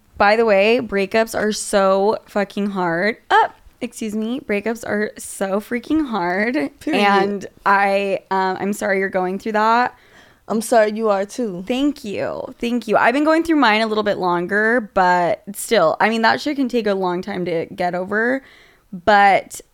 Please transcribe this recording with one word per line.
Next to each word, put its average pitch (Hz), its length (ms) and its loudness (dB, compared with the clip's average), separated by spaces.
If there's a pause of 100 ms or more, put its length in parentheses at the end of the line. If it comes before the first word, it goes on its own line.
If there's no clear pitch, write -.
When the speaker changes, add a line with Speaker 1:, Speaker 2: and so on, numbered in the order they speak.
(180)
Speaker 1:
by 208 180 4
the 233 100 4
way, 214 380 4
breakups 208 540 -2
are 214 140 0
so 196 640 2 (100)
fucking 202 440 -4
hard. 185 460 -2 (120)
Oh, 427 180 4 (320)
excuse 233 360 -8
me. 226 260 -6
Breakups 214 460 -4
are 208 300 -4
so 196 420 -4
freaking 254 500 -4
hard. 208 460 -2 (260)
Speaker 2:
Period. 208 200 0
Speaker 1:
And 202 460 2 (180)
I, 196 540 2 (100)
um, 190 300 -2
I'm 202 140 -4
sorry 208 260 -2
you're 190 100 -2
going 185 300 -2
through 220 140 -6
that. 226 440 2 (500)
Speaker 2:
I'm 214 140 -2
sorry 220 320 4
you 220 160 0
are 196 160 0
too. 202 420 -6
Speaker 1:
Thank 277 360 -2
you. 139 560 -6
Thank 233 280 -2
you. 202 100 4
I've 233 160 4
been 285 100 2
going 320 200 4
through 330 120 2
mine 220 260 4
a 226 60 0
little 214 160 -2
bit 208 140 0
longer, 196 760 0
but 180 500 2 (120)
still, 175 460 2
I 208 80 2
mean, 226 140 -2
that 226 180 2
shit 294 160 -4
can 269 100 0
take 226 200 -2
a 202 60 2
long 185 280 -4
time 185 240 -6
to 165 280 -4
get 175 220 -4
over. 214 480 -2 (500)
But, 202 680 2 (120)